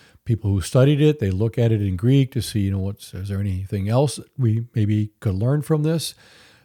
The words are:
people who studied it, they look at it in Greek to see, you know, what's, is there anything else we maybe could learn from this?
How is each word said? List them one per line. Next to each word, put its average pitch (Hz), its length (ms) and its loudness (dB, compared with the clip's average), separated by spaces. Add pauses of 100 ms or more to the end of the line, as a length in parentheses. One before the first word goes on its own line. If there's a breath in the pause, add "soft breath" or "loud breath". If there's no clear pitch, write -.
(240 loud breath)
people 104 260 -2
who 98 100 2
studied 139 400 2
it, 151 200 2
they 101 100 0
look 107 260 -2
at 117 140 2
it 107 100 2
in 98 140 0
Greek 127 380 2
to 113 100 -4
see, 104 200 -2
you 98 100 0
know, 98 80 -2
what's, 98 340 -8
is 95 140 -8
there 98 100 -4
anything 98 500 -4
else 131 300 0 (180)
we 117 280 0 (100)
maybe 107 460 0
could 95 160 -2
learn 135 260 0
from 151 220 0
this? 160 320 -2 (480 loud breath)